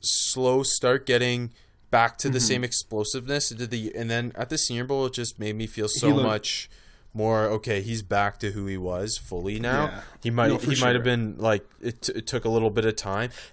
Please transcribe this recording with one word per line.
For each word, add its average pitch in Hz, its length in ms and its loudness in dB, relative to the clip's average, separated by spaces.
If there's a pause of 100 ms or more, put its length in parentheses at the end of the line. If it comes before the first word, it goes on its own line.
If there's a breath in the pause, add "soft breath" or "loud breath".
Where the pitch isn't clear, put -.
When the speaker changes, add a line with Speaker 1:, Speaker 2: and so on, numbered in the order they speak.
Speaker 1:
slow 131 640 2
start 131 420 2
getting 123 460 2 (380 soft breath)
back 117 280 4
to 147 100 0
the 127 100 0
Speaker 2:
Mm-hmm. 120 80 4
Speaker 1:
same 127 180 2
explosiveness 123 880 -2
into 117 160 -8
the, 110 260 -6
and 113 160 -4
then 120 240 -2
at 123 160 -6
the 156 80 -2
Senior 120 260 0
Bowl, 135 220 0
it 127 80 -4
just 120 240 -4
made 107 180 -4
me 113 100 -6
feel 107 200 -4
Speaker 2:
He - 140 2
Speaker 1:
so - 80 4
Speaker 2:
looked 139 160 4
Speaker 1:
much - 460 -2 (440 soft breath)
more, 110 300 2
okay, 107 360 0
he's 110 220 -4
back 101 380 0
to 104 100 -4
who 98 160 -6
he 95 100 -6
was 92 400 -4
fully 98 440 -6
now. 127 260 0
Speaker 2:
Yeah. - 140 -8 (200)
Speaker 1:
He 117 100 -4
might, 117 180 4
Speaker 2:
No, 113 100 2
for 143 140 0
Speaker 1:
he 127 80 2
might 123 160 4
have 120 80 0
Speaker 2:
sure. 123 120 4
Speaker 1:
been, 110 220 -4
like, 107 260 2 (160)
it - 220 -8
t-, - 140 -2
it 113 100 -8
took 123 180 -2
a 113 60 2
little 113 200 4
bit 110 140 0
of 110 120 2
time, 104 340 -4 (220 loud breath)